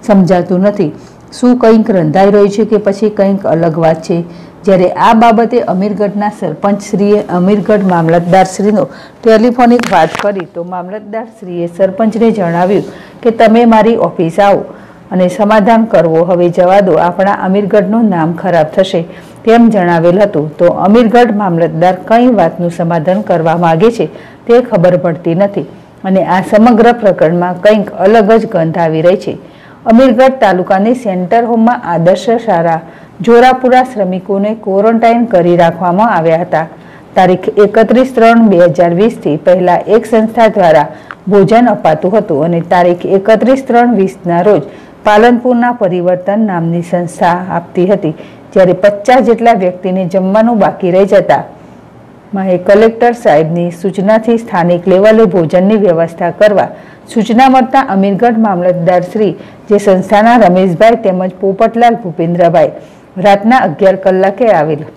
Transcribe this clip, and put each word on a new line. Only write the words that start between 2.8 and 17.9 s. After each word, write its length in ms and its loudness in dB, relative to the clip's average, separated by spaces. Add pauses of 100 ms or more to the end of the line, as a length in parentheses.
કંઈક 360 -2
અલગ 320 -2
વાત 240 0
છે? 220 -4 (400)
જ્યારે 280 2
આ 220 2
બાબતે 460 2
અમીરગઢના 800 -4
સરપંચશ્રીએ 880 -2
અમીરગઢ 560 0
મામલતદારશ્રીનો 1000 0 (400)
ટેલિફોનિક 680 2
વાત 200 2 (100)
કરી, 320 -4
તો 100 -10
મામલતદારશ્રીએ 1000 -10
સરપંચને 640 -2
જણાવ્યું 540 -2 (380)
કે, 80 0
"તમે 340 2
મારી 320 2
ઓફિસ 440 -4
આવો 220 2 (480)
અને 180 0
સમાધાન 560 2
કરવો, 400 0
હવે 240 0
જવા 320 2
દો, 120 0
આપણા 400 0
અમીરગઢનું 760 0